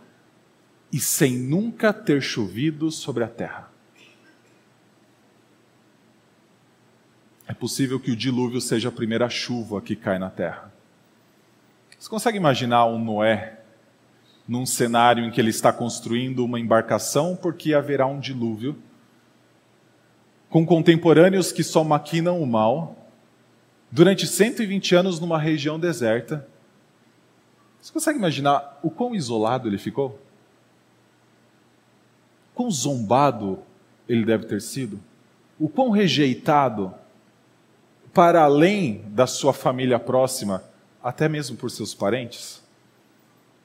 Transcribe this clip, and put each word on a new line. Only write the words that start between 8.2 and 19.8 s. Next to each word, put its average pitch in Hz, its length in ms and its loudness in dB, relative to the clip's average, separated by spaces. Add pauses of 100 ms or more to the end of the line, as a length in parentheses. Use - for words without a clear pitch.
seja 117 280 -2
a 113 40 -6
primeira 113 360 -2
chuva 104 520 -6
que 107 140 -6
cai 98 240 -2
na 95 120 -6
terra. 90 420 -8 (1300)
Você - 100 -20
consegue 220 280 -2
imaginar 120 500 4
um 113 160 -2
Noé 107 580 0 (880)
num 123 180 -4
cenário 120 580 2
em 113 60 -4
que 131 100 -2
ele 113 100 2
está 110 220 2
construindo 127 720 -4
uma 120 140 -4
embarcação 117 800 0
porque 160 360 -4
haverá 135 340 0
um 139 140 -6
dilúvio, 120 560 -6 (1700)